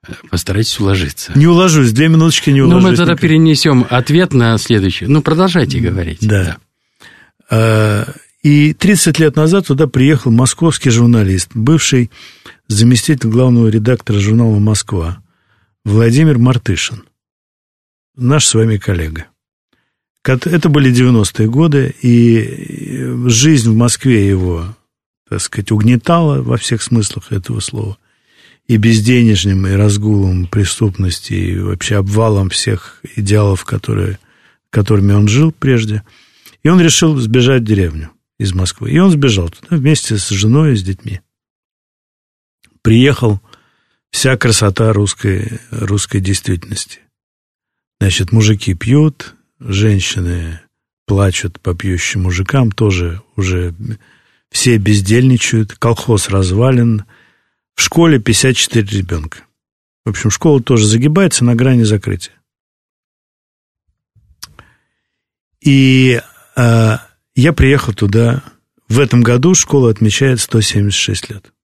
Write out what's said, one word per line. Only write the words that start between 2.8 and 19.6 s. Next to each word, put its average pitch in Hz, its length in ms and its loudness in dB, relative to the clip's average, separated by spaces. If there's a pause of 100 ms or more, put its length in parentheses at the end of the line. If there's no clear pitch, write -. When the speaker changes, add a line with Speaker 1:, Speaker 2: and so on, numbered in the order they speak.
Speaker 1:
тогда 175 160 2
Speaker 2:
никак. - 80 -4
Speaker 1:
перенесём 156 680 2
ответ 147 440 0
на 117 240 2
следующий. 98 480 -2
Ну, 143 160 2
продолжайте 160 560 0
Speaker 2:
М, 123 80 -2
Speaker 1:
говорить. 85 360 -6
Speaker 2:
да. 101 360 0 (920)
Speaker 1:
Да. 110 580 0
Speaker 2:
Э, - 60 -14 (280)
и 147 320 2
тридцать 180 460 0
лет 156 160 2
назад 165 320 0
туда 147 200 0
приехал 131 440 2
московский 131 580 0
журналист, 113 640 2
бывший 127 560 0 (580)
заместитель 117 640 0
главного 120 380 2
редактора 110 520 0
журнала 110 380 2
"Москва" 98 640 -2 (640)
Владимир 117 540 2
Мартышин. 117 640 -2 (1120)
Наш 131 300 2
с - 80 -2
вами 113 220 2
коллега. 82 500 -6 (960)